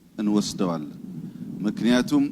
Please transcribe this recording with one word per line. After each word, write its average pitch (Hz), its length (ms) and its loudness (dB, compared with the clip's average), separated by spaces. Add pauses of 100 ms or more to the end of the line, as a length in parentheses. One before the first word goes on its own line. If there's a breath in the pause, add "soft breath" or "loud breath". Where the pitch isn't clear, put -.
(160)
እንወስደዋለን። 101 760 0 (680 loud breath)
ምክንያቱም 123 720 2